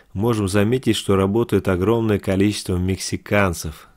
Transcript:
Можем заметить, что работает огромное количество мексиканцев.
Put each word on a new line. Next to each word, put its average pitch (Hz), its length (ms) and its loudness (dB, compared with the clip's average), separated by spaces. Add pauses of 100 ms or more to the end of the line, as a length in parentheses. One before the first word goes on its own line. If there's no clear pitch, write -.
(140)
Можем 104 360 0
заметить, 107 480 0
что - 180 0
работает 98 540 0
огромное 104 500 2
количество 98 560 0
мексиканцев. 92 1200 -2